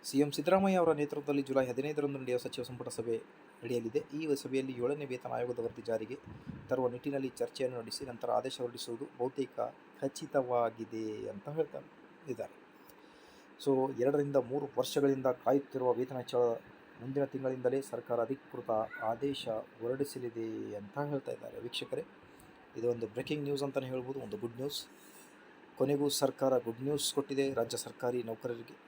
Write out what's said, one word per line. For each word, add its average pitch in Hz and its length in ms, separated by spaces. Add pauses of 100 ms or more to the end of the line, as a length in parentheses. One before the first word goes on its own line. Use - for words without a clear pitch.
ಸಿ 135 160
ಎಂ 147 120
ಸಿದ್ದರಾಮಯ್ಯ 185 460
ಅವರ 165 160
ನೇತೃತ್ವದಲ್ಲಿ 147 480
ಜುಲೈ 131 260
ಹದಿನೈದರಂದು 139 520
ನಡೆಯುವ 127 180
ಸಚಿವ 123 260
ಸಂಪುಟ 123 240
ಸಭೆ 117 340 (420)
ನಡೆಯಲಿದೆ. 117 400 (100)
ಈ 151 220
ಸಭೆಯಲ್ಲಿ 131 360
ಏಳನೇ 131 340
ವೇತನ 127 260
ಆಯೋಗದ 120 280
ವರದಿ 113 220
ಜಾರಿಗೆ 110 380 (500)
ತರುವ 127 180
ನಿಟ್ಟಿನಲ್ಲಿ 135 420
ಚರ್ಚೆಯನ್ನು 127 480
ನಡೆಸಿ, 123 280
ನಂತರ 120 260
ಆದೇಶ 123 300
ಹೊರಡಿಸುವುದು 120 440
ಬಹುತೇಕ 127 540 (420)
ಖಚಿತವಾಗಿದೆ 113 1300
ಅಂತ 101 200
ಹೇಳ್ತಾ 147 320 (460)
ಇದ್ದಾರೆ. 110 380 (1000)
So, 131 360
ಎರಡರಿಂದ 143 340
ಮೂರು 135 420
ವರ್ಷಗಳಿಂದ 135 480
ಕಾಯುತ್ತಿರುವ 127 680
ವೇತನ 127 240
ಹೆಚ್ಚಳ 123 200 (640)
ಮುಂದಿನ 135 240
ತಿಂಗಳಿಂದಲೇ 131 560
ಸರ್ಕಾರ 120 400
ಅಧಿಕೃತ 123 480 (340)
ಆದೇಶ 120 440
ಹೊರಡಿಸಲಿದೆ 113 1300
ಅಂತ 101 240
ಹೇಳ್ತಾ 147 320
ಇದ್ದಾರೆ. - 280
ವೀಕ್ಷಕರೇ, - 460 (720)
ಇದು 120 140
ಒಂದು 117 160
ಬ್ರೇಕಿಂಗ್ 135 360
ನ್ಯೂಸ್ 139 200
ಅಂತಲೇ 135 240
ಹೇಳ್ಬೋದು, 131 320
ಒಂದು 107 180
ಗುಡ್ 117 180
ನ್ಯೂಸ್. 139 300 (920)
ಕೊನೆಗೂ 143 320
ಸರ್ಕಾರ 135 480
ಗುಡ್ 117 240
ನ್ಯೂಸ್ 143 320
ಕೊಟ್ಟಿದೆ 139 400
ರಾಜ್ಯ 117 240
ಸರ್ಕಾರಿ 123 460
ನೌಕರರಿಗೆ. 117 540 (100)